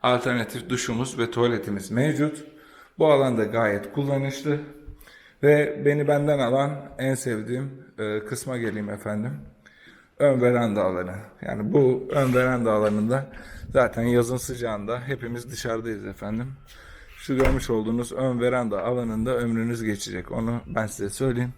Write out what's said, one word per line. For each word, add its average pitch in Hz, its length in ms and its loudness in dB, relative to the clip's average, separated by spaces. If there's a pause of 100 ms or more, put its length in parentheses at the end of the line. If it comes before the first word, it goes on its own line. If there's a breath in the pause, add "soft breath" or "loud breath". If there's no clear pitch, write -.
alternatif 123 640 0
duşumuz 120 500 -2
ve 117 120 0
tuvaletimiz 104 600 0
mevcut. 143 540 0 (540 loud breath)
Bu 156 140 6
alanda 127 320 4
gayet 104 480 0
kullanışlı. 139 680 -2 (840 loud breath)
Ve 147 420 6
beni 143 240 4
benden 147 300 4
alan 139 600 0
en 135 160 0
sevdiğim, 123 720 -4 (140)
e, 107 260 -2
kısma 127 340 -6
geleyim 104 320 -4
efendim. 107 420 -4 (840 loud breath)
Ön 135 220 4
veranda 117 440 4
alanı. 90 300 -2 (280)
Yani 107 300 -4
bu 127 380 4
ön 135 240 2
veranda 127 380 2
alanında 107 540 2 (460 loud breath)
zaten 120 300 2
yazın 120 340 4
sıcağında 117 680 -4
hepimiz 120 440 -6
dışarıdayız 113 560 -4
efendim. 110 460 -6 (640 loud breath)
Şu 135 200 -4
görmüş 131 340 2
olduğunuz 113 420 0
ön 127 280 0
veranda 117 440 0
alanında 117 520 0
ömrünüz 117 460 0
geçecek. 98 500 -4
Onu 117 340 -2
ben 110 200 -2
size 101 240 -6
söyleyeyim. 127 480 -2